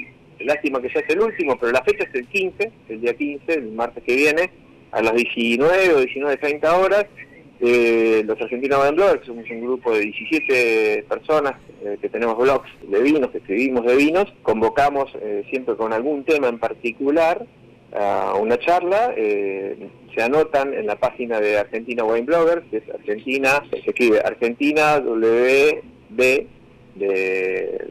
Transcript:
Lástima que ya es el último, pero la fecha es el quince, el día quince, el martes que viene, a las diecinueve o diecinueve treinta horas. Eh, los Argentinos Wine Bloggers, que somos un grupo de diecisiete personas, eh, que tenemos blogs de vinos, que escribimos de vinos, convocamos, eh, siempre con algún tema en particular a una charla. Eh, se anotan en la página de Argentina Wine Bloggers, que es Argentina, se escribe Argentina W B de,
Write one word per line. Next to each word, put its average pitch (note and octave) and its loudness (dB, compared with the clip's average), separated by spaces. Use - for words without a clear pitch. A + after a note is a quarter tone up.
Lástima C3+ -2
que B2+ -4
ya D#3 -2
es D3 -2
el E3 2
último, F#3 0
pero A#2 -2
la A2+ 2
fecha G#3 0
es D#3+ -8
el B2 -6
quince, G3 -4
el A2 -12
día A#2+ 0
quince, C#3+ -6
el B2+ -4
martes A#2 -6
que B2 0
viene, D3+ 2
a A2 -4
las A2+ 2
diecinueve B2+ 2
o C#3 6
diecinueve C3+ -2
treinta D3+ 0
horas. G3 2
Eh, A2+ 4
los A2 -4
Argentinos C3 -2
Wine C#3+ 2
Bloggers, F3 4
que - -20
somos A#2 -14
un A#2 -10
grupo B2 -2
de G#2+ 2
diecisiete A2 0
personas, C#3+ 0
eh, G2+ -6
que G2+ -4
tenemos A2+ -2
blogs B2+ 2
de G2 2
vinos, C#3 2
que - -10
escribimos B2 -2
de B2 4
vinos, D#3+ 2
convocamos, C3+ 0
eh, G#2 -6
siempre B2 -4
con A2 -4
algún C3+ -4
tema D3 0
en A#2 -4
particular C#3 -2
a G2 -2
una A2 0
charla. F3+ 0
Eh, G2+ -4
se A2+ -4
anotan C#3 0
en A2 -4
la G#2 -4
página A#2+ -4
de G#2 2
Argentina A#2 -4
Wine A2+ 0
Bloggers, E3 2
que - -4
es - -8
Argentina, C3+ -2
se - -6
escribe A2 4
Argentina C#3+ 0
W B2+ 2
B B2+ 2
de, F#2+ -4